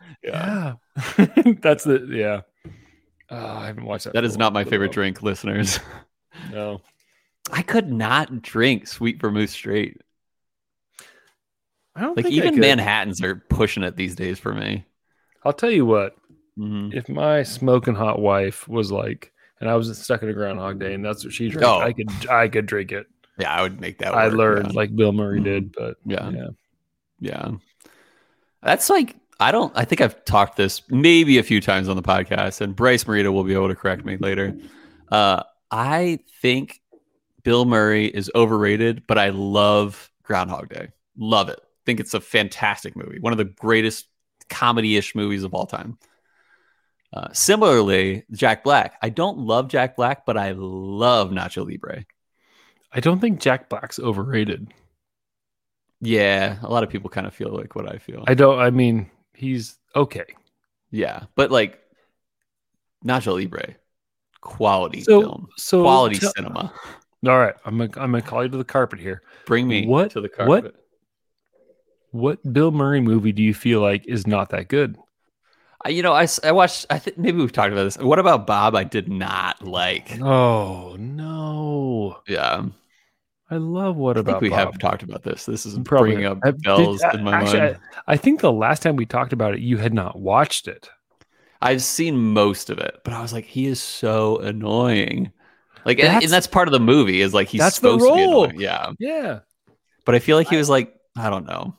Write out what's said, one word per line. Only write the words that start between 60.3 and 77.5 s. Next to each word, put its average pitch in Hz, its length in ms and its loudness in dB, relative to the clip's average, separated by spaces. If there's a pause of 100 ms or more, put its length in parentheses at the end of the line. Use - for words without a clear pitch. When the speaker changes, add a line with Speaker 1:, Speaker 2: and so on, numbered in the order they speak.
Speaker 1:
Yeah, 101 340 -6 (120)
but, 135 160 2
like, 110 280 0 (1300)
Nacho 120 300 0
Libre, 92 400 -8 (640)
quality 95 600 0
Speaker 2:
So, 208 200 8
Speaker 1:
film, - 260 -4 (100)
Speaker 2:
so - 260 2
Speaker 1:
quality 131 360 6
Speaker 2:
tell 98 160 -2
Speaker 1:
cinema. - 380 -8 (520)
Speaker 2:
All 127 140 6
right, 110 160 2 (100)
I'm 107 120 -4
gonna, 117 200 -2
I'm 135 140 -4
gonna 120 100 0
call 117 220 -4
you 127 60 -4
to 131 80 -8
the 131 60 -4
carpet 120 360 -2
here. 95 220 -10 (240)
Speaker 1:
Bring 120 220 2
me 107 180 0
Speaker 2:
What, 151 260 2
Speaker 1:
to 110 100 -6
the 101 80 -6 (160)
Speaker 2:
what, 180 180 4
Speaker 1:
carpet. 220 120 -18 (1400)
Speaker 2:
what 131 420 -4
Bill 151 180 4
Murray 143 300 2
movie 110 300 2
do 104 120 0
you 107 100 4
feel 117 280 0
like 101 260 0
is 107 200 -4
not 101 220 0
that - 200 -8
good? 135 280 0 (840)
Speaker 1:
I, - 60 -4
you 170 140 -2
know, 175 100 2
I 156 100 4
s-, 160 200 0
I 156 80 4
watched, 180 380 4
I 147 100 -2
think - 180 -10
maybe 175 220 0
we've 131 120 0